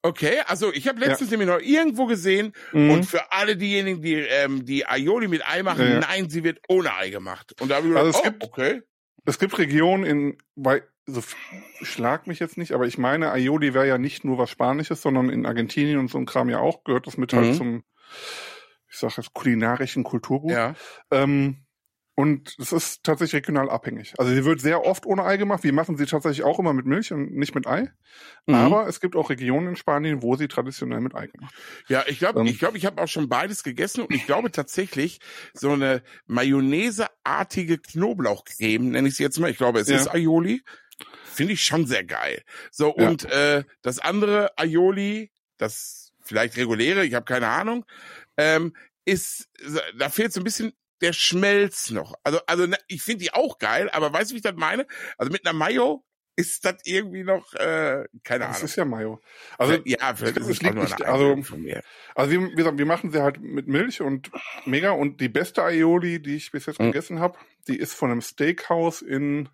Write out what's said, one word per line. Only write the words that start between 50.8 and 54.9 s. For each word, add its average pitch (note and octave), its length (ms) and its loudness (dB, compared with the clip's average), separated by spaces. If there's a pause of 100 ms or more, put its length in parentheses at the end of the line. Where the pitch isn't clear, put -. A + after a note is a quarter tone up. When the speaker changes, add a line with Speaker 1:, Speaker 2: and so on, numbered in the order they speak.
Speaker 1:
der E3+ 120 2
Schmelz G3+ 800 2
noch. F2+ 320 -6
Also, D3+ 240 0
also, F3 200 2
ne, F#3+ 100 -2 (100)
ich F3 140 -10
find G#3+ 200 -4
die E3 120 -4
auch C4+ 260 0
geil, B2 320 0
aber D3+ 220 0
weißt G#3 180 -2
du, - 20 -10
wie A#3+ 40 -10
ich G#3 60 -12
das G3 120 -2
meine? F3 320 -2 (300)